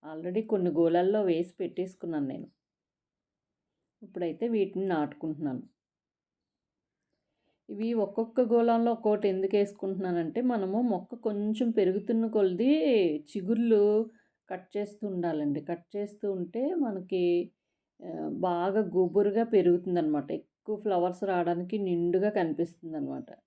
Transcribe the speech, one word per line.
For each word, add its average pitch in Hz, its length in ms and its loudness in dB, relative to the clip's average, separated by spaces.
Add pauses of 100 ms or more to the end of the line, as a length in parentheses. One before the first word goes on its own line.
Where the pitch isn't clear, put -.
Already 175 420 -4
కొన్ని 185 240 0
గోళాల్లో 175 520 4
వేసి 175 320 0
పెట్టేసుకున్నాను 175 720 -6
నేను. 131 200 -8 (1600)
ఇప్పుడైతే 175 460 -6
వీటిని 196 380 0
నాటుకుంటున్నాను. 151 760 -4 (2000)
ఇవి 214 260 -4
ఒక్కొక్క 226 460 0
గోళంలో 233 520 4
ఒక్కోటి 214 360 0
ఎందుకు 190 280 0
వేసుకుంటున్నానంటే, 190 880 -2
మనము 214 400 0
మొక్క 226 400 -2
కొంచెం 214 480 0
పెరుగుతున్న 220 560 2
కొలది 214 440 2 (540)
చిగుర్లు 214 580 2 (680)
కట్ 185 220 -10
చేస్తూ 208 360 -8
ఉండాలండి. 156 540 -2
కట్ 170 300 -8
చేస్తూ 208 420 -8
ఉంటే 180 300 -6 (120)
మనకి, 190 480 -2 (760)
ఆ, 180 100 -14 (300)
బాగా 180 500 0
గుబురుగా 196 540 2
పెరుగుతుందన్నమాట. 175 920 2
ఎక్కువ - 400 -8
ఫ్లవర్స్ 180 480 -2
రావడానికి 180 540 -2
నిండుగా 185 520 2
కనిపిస్తుందన్నమాట. 156 1000 -4 (180)